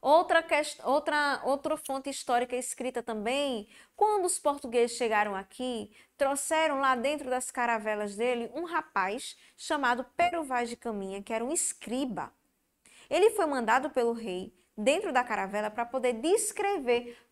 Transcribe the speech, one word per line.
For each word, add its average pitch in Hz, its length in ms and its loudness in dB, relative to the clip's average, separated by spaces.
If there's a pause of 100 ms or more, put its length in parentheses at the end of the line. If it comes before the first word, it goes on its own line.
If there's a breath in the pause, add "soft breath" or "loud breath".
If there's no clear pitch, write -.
Outra 330 400 6
quest-, 302 420 -2
outra, 277 600 2
outra 277 340 0
fonte 269 320 -6
histórica 247 440 0
escrita 247 480 -4
também, 233 640 -2 (300 loud breath)
quando 415 300 2
os 359 120 0
portugueses 240 600 0
chegaram 214 360 2
aqui, 214 560 -6 (280 soft breath)
trouxeram 285 600 2
lá 262 160 2
dentro 269 360 -2
das 254 200 -2
caravelas 214 640 -2
dele 233 400 0
um 320 100 -4
rapaz 233 680 -2 (220 soft breath)
chamado 247 480 0 (100)
Pero 339 300 2
Vaz 247 240 -2
de 233 80 -8
Caminha, 196 460 -6
que 233 100 -8
era 226 100 -2
um 247 80 -4
escriba. 247 800 -4 (800 loud breath)
Ele 381 220 6
foi 381 160 0
mandado 254 420 2
pelo 233 240 2
rei 214 400 -6 (240 soft breath)
dentro 311 340 2
da 247 140 2
caravela 208 460 -2
pra 233 160 -4
poder 247 280 0
descrever 262 1000 0 (160)